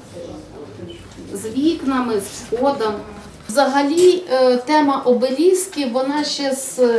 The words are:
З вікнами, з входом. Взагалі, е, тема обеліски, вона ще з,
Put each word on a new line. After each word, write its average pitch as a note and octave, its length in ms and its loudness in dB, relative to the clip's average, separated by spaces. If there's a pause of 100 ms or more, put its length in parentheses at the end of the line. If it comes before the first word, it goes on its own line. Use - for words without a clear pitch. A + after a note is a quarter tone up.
(1300)
З G3+ 120 -8
вікнами, C4 720 -2
з - 340 -10
входом. A#3 400 0 (560)
Взагалі, C#4+ 840 4
е, B3+ 260 4
тема D4 480 2
обеліски, C4 880 2
вона C#4 300 0
ще C#4 320 -2
з, - 200 -6 (240)